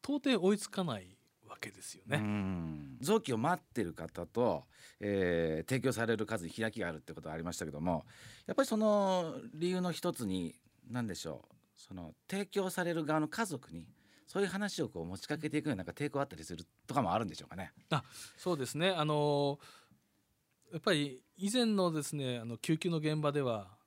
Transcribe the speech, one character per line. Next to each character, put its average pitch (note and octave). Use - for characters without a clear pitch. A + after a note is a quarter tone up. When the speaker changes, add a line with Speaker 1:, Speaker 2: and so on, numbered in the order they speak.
Speaker 1:
到 C#4+
底 B3
追 F#3+
い G3+
つ -
か F#3
な B2
い F#2
わ -
け G#2
で -
す -
よ -
ね。 A#2+
Speaker 2:
う G#2+
ん。 F#2+
臓 G3+
器 C3
を A2+
待 D#3+
っ -
て A2
る E2+
方 E2+
と、 G2+
え E2+
ー、 -
提 B2+
供 B2+
さ A#2
れ A2+
る G#2+
数 G2+
に D#2+
開 A2
き A2
が F2+
あ E2+
る D#2
っ -
て -
こ -
と D#2+
は D#2
あ -
り E2
ま E2+
し D#2+
た F2
け D#2
ど D2
も、 E2
や -
っ -
ぱ C4+
り -
そ A3+
の G3
理 E3+
由 F3+
の F3+
一 E3+
つ A#2+
に、 F#2
何 A#2+
で F#2+
し -
ょ C#2
う、 -
そ -
の E2+
提 G3
供 F#3+
さ F3+
れ E3+
る D#3+
側 D#3
の D#3
家 A3
族 D3
に E2
そ -
う G3+
い -
う -
話 F#3+
を A#2+
こ E2+
う D#2+
持 F#2
ち -
か D3+
け D#3
て C#3+
い D3
く -
よ D3
う -
な、 F#2
な -
ん -
か E2+
抵 D3
抗 C#3
あ -
っ C#3+
た E2
り D#2+
す F2
る D#2
と -
か C3
も F2+
あ G#2
る A2+
ん -
で E2
し -
ょ -
う -
か E2+
ね。 F2+
Speaker 1:
あ、 D3
そ F3+
う D#3
で C3
す -
ね。 F3
あ E3
の D3
ー、 -
や D#3
っ -
ぱ G3+
り C#3+
以 G3
前 A#3+
の F#3+
で D3+
す -
ね、 B2+
あ A2+
の、 A#2
救 D#3+
急 F3
の E3
現 D3+
場 D3
で D3
は A2